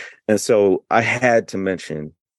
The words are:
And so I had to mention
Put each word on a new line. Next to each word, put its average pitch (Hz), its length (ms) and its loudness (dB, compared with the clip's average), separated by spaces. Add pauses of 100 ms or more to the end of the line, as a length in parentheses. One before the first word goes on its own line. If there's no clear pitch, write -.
(280)
And 107 120 2
so 101 500 2
I 113 120 2
had 117 460 0
to 104 100 -8
mention 82 540 -6 (260)